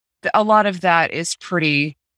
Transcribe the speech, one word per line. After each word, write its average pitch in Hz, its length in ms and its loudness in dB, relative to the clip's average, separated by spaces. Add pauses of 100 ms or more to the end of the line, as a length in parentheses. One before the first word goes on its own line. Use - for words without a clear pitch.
(220)
th-, - 120 -4
a 214 80 4
lot 214 240 4
of 185 160 -6
that 170 300 2
is 165 240 -8
pretty 151 600 -4 (220)